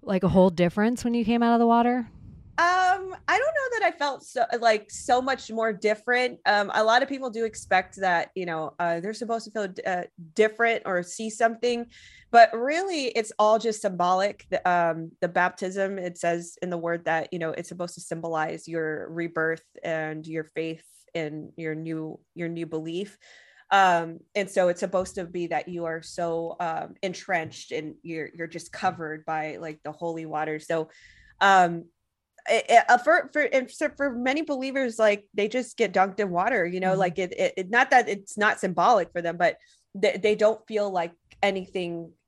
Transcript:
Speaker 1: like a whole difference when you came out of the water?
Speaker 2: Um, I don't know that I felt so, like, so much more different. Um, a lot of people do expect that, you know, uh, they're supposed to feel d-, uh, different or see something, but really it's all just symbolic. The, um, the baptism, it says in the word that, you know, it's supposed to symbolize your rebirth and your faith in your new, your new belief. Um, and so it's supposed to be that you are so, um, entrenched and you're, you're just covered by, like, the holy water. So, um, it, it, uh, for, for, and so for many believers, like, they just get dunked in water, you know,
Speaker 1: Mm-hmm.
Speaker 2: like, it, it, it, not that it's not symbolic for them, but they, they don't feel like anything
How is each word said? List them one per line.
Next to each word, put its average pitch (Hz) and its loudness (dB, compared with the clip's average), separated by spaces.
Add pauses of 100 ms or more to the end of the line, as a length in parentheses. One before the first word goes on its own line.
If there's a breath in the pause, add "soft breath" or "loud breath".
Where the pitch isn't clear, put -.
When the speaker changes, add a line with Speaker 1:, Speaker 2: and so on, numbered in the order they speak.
Speaker 1:
like 190 0
a 180 4
whole 185 6
difference 190 0
when 233 0
you 240 0
came 233 2
out 233 4
of 233 4
the 233 6
water? 233 2 (500)
Speaker 2:
Um, 370 2 (120)
I 370 2
don't 622 0
know 508 -2
that - 0
I 330 2
felt 285 -4
so, 240 -2 (140)
like, 220 2
so 247 2
much 254 -4
more 220 0
different. 247 0
Um, 202 2
a 214 2
lot 233 6
of 269 -4
people 262 -6
do 226 -4
expect 190 -2
that, 180 0
you 185 -6
know, 160 -6
uh, 170 0
they're 202 -6
supposed 226 -6
to 214 -18
feel 202 -4
d-, 185 -12
uh, 180 -2 (300)
different 220 2
or 180 0
see 220 -8
something, 233 0 (420 loud breath)
but 233 10
really 294 -2
it's 226 -4
all 214 6
just 214 -2
symbolic. 185 0
The, - 0
um, 165 2 (100)
the 180 0
baptism, 190 -2
it 180 -8
says 170 -4
in 180 -6
the 175 -4
word 170 -4
that, 160 -2
you 180 -6
know, 160 -4
it's - -8
supposed 175 -10
to 175 -18
symbolize 165 -6
your 160 -6
rebirth 165 -4 (200)
and 156 -6
your 160 -8
faith 160 -8 (280)
in 156 -8
your 160 -6
new, 160 -8 (160)
your 170 -6
new 170 -6
belief. 165 -8 (540 soft breath)
Um, 170 4 (160)
and 196 -2
so 185 2
it's 175 -2
supposed 185 -4
to 190 -8
be 175 -8
that 165 -6
you 170 -8
are 165 -6
so, 165 -6
um, 160 -6
entrenched 185 -6
and 156 -8
you're, 160 -8
you're 170 -8
just 165 -14
covered 160 -6
by, 156 -6
like, 156 -12
the 151 -10
holy 165 -8
water. 156 -6
So, 160 -4 (500 soft breath)
um, 180 6 (640)
it, 220 2
it, 226 8
uh, 240 8
for, 294 2
for, 302 0
and 262 0
so 302 -4
for 277 -2
many 254 -2
believers, 262 -4
like, 208 4
they 208 0
just 247 -6
get 196 0
dunked 190 2
in 202 -2
water, 185 0
you 180 -4
know, 185 2
Speaker 1:
Mm-hmm. 190 2
Speaker 2:
like, 180 0
it, 185 -4
it, - 0
it, 185 -6
not 247 2
that 247 6
it's 202 -8
not 208 2
symbolic 185 2
for 175 -6
them, 170 -4
but 170 2 (400 soft breath)
they, 196 0
they 214 2
don't 214 2
feel 208 -2
like 175 -2 (280)
anything 180 -4 (160)